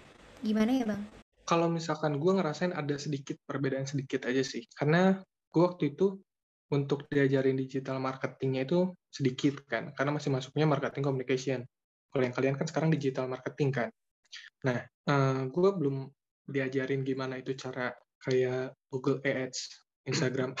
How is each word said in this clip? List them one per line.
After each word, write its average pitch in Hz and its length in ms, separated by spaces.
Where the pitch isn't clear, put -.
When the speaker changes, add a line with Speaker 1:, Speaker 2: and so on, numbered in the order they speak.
Speaker 1:
gimana 220 320
ya, 262 80
Bang? 208 160
Speaker 2:
Kalau 170 240
misalkan 151 480
gue 180 160
ngerasain 175 400
ada 143 240
sedikit 147 480
perbedaan 135 400
sedikit 131 400
aja 131 160
sih, 123 320
karena 175 400
gue 160 160
waktu 156 320
itu 196 240
untuk 143 400
diajarin 135 480
digital 135 480
marketingnya 131 640
itu 180 240
sedikit 139 560
kan, - 320
karena 139 240
masih 147 80
masuknya 143 400
marketing 139 400
communication. 131 560
Kalau 135 160
yang 127 80
kalian 135 240
kan 160 80
sekarang 160 240
digital 135 320
marketing 135 480
kan. 127 160
Nah, 120 160
eh, 135 640
gue 180 240
belum 139 400
diajarin 135 480
gimana 131 400
itu 131 160
cara 127 400
kayak 127 560
Google 135 320
Ads, 127 560
Instagram 131 540